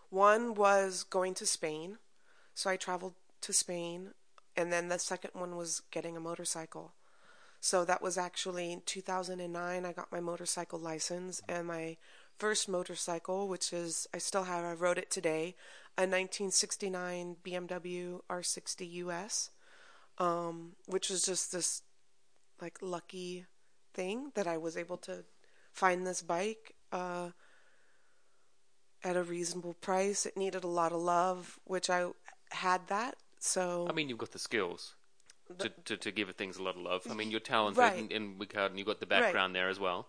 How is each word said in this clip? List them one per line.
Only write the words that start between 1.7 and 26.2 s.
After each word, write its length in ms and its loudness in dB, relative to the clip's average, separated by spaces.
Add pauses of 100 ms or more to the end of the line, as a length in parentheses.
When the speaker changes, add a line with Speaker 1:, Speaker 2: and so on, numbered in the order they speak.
Speaker 1:
So 140 -2
I 80 2
traveled 380 -4 (280)
to 100 -8
Spain. 580 0 (460)
And 160 0
then 160 2
the 100 0
second 360 -4
one 220 -6
was 260 -4 (100)
getting 240 -4
a 40 -8
motorcycle. 720 -6 (680)
So 240 4
that 180 2
was 140 0
actually 560 -2
in 140 -6
two 160 -4
thousand 380 -2
and 120 -6
nine, 320 -2
I 80 -4
got 180 -10
my 80 -4
motorcycle 600 -2
license, 680 -4
and 200 -4
my 320 -6 (400)
first 320 2
motorcycle, 800 -2
which 240 -2
is, 420 -4
I 40 -4
still 260 0
have, 200 0
I 80 -2
rode 240 2
it 140 -4
today, 460 0 (420)
a 80 6
nineteen 440 0
sixty-nine 920 -2
B 120 -6
M 120 -4
W 640 -6
R 120 -4
sixty 440 -4
U 260 -6
S, 380 -4 (640)
um, 560 0 (140)
which 240 0
was 120 2
just 300 0
this, 300 0 (800)
like, 180 -8
lucky 640 -6 (480)
thing 420 -4
that 120 0
I 100 0
was 180 -4
able 220 -6
to 280 -10 (460)
find 360 4
this 160 -2